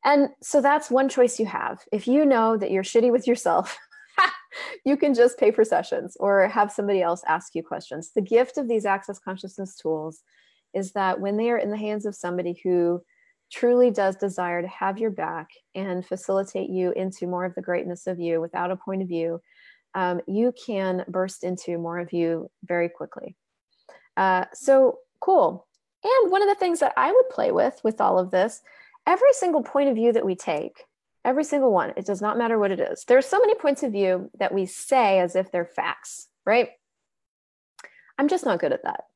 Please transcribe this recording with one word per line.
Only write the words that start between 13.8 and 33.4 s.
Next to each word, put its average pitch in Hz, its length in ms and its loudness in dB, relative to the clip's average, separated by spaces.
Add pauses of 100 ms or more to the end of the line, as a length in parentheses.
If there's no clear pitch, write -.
does 196 240 -2
desire 180 460 -4
to 180 60 -8
have 190 300 -6
your 220 140 -4
back 165 360 -8 (280)
and 185 300 -6
facilitate 190 640 -4
you 185 240 -2
into 190 340 -6
more 180 180 -6
of 180 100 -8
the 190 60 -10
greatness 180 460 -6
of 180 120 -6
you 165 220 -2
without 175 300 -6
a 190 40 -4
point 190 260 -6
of 185 60 -6
view, 165 320 -4 (540)
um, 180 340 -2
you 220 240 0 (140)
can 190 420 -4
burst 185 360 -4
into 180 340 -6
more 170 220 -6
of 175 120 -8
you 165 380 -2 (140)
very 175 260 -2
quickly. - 460 -14 (840)
Uh, 190 360 2
so 269 440 4 (220)
cool. 202 480 2 (360)
And 453 280 4
one 381 100 2
of 403 80 4
the 403 60 4
things 359 240 -2
that - 180 2
I 269 140 2
would 508 180 4
play - 220 -2
with, - 320 0
with 220 180 -2
all 185 160 2
of 185 140 -2
this, 190 300 0 (440)
every 453 280 6
single 320 280 0
point 277 280 2
of 247 60 2
view 233 180 4
that 226 120 2
we 190 100 0
take, - 500 -6 (380)
every 262 200 0
single 262 280 2
one, 175 240 0
it 190 100 -8
does 196 160 -4
not 214 160 -2
matter 233 200 0
what 202 140 0
it 185 80 -4
is. - 260 -6
There 247 120 6
are 277 40 6
so 381 180 0
many 440 160 4